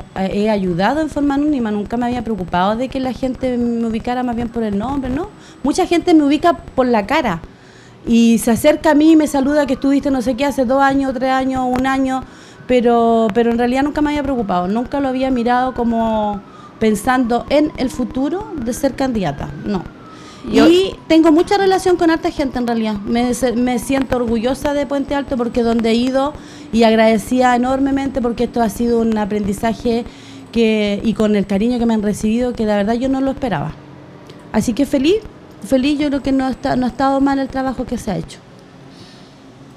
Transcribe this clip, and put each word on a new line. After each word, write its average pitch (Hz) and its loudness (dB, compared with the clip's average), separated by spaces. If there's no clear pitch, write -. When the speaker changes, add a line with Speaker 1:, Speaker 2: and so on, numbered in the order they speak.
Speaker 1:
eh, 190 -2
he 208 0
ayudado 202 0
en 302 -4
forma 285 -2
anónima, 277 0
nunca 208 -4
me 247 -2
había 247 -4
preocupado 190 -2
de 254 -4
que 262 -6
la 262 -4
gente 254 -4
me 233 -2
ubicara 233 -4
más 240 -4
bien 240 -4
por 233 -6
el 208 -2
nombre, 254 -4
¿no? 320 -4
Mucha 320 2
gente 339 2
me 311 8
ubica 302 4
por - -2
la 226 2
cara 226 -2
y 233 4
se 233 2
acerca 302 4
a - 4
mí 311 6
y 320 8
me 302 4
saluda 285 0
que 269 -2
estuviste 277 0
no 262 0
sé 240 -2
qué 277 0
hace 269 0
dos 262 2
años, 269 2
tres 262 -2
años, 262 0
un 254 -2
año, 262 -2
pero, 233 4
pero 233 2
en 233 0
realidad 247 0
nunca 294 -2
me 294 0
había 294 -2
preocupado, 202 -2
nunca 233 -2
lo 277 -2
había 262 -2
mirado 247 0
como 226 -2
pensando 240 0
en 302 2
el 247 -4
futuro 294 -4
de 247 -4
ser 254 -2
candidata, 175 -4
no. 202 -4
Speaker 2:
Yo - 6
Speaker 1:
Y 370 4
tengo 320 6
mucha 349 4
relación 381 2
con 339 2
harta 330 0
gente 269 -4
en 247 -2
realidad, 226 0
me, 240 0
se-, 247 0
me 247 0
siento 269 0
orgullosa 247 -2
de 285 -2
Puente 277 -4
Alto 277 -4
porque 233 -2
donde 226 0
he 226 2
ido 262 0
y 226 4
agradecida 226 4
enormemente 269 0
porque 240 -2
esto 233 -2
ha 220 0
sido 233 0
un 226 0
aprendizaje 214 -2
que, 214 0
y 220 2
con 214 2
el 196 2
cariño 208 0
que 233 0
me 233 2
han 220 0
recibido, 220 -2
que 220 -4
la 208 2
verdad 208 0
yo 254 -2
no 269 0
lo 269 0
esperaba. 196 -4
Así 226 0
que 269 0
feliz, 294 2
feliz, 277 0
yo 294 0
creo 269 -2
que 269 -2
no 262 0
está, 254 -4
no 254 0
ha - -2
estado 269 0
mal 277 2
el 269 -2
trabajo 262 -6
que 233 -6
se - -8
ha 180 -4
hecho. - -10